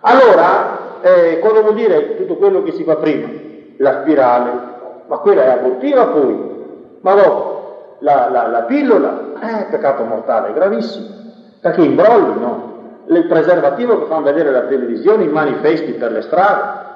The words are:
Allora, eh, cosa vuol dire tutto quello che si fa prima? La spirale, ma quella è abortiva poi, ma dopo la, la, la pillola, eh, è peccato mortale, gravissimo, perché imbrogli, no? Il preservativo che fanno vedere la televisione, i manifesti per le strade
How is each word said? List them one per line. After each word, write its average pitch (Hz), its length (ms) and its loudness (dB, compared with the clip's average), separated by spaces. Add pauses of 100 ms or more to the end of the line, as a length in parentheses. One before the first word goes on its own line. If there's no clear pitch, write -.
Allora, 214 1000 2
eh, 175 400 4
cosa 220 220 4
vuol 214 120 2
dire 202 420 0
tutto 185 200 -4
quello 190 260 2
che 160 100 -4
si 170 120 -6
fa 156 120 2
prima? 147 300 -2 (520)
La - 240 0
spirale, 123 480 2 (560)
ma 147 100 -6
quella 170 280 2
è 131 40 4 (100)
abortiva 254 480 0
poi, 123 440 -2 (500)
ma 185 140 2
dopo - 840 0
la, 139 300 2
la, 117 180 0
la 117 140 -2
pillola, 247 760 0
eh, 220 260 -6
è - 40 -10
peccato 139 340 -2
mortale, 110 480 -4
gravissimo, 196 540 -2 (540)
perché 175 220 0
imbrogli, 160 560 2
no? - 320 -8 (360)
Il 165 200 0
preservativo 175 720 0
che 151 60 -4
fanno 156 180 -4
vedere 143 260 0
la 127 120 0
televisione, 131 600 0
i 156 40 -2
manifesti 147 640 -2
per 113 200 -6
le 110 100 -4
strade - 580 0 (160)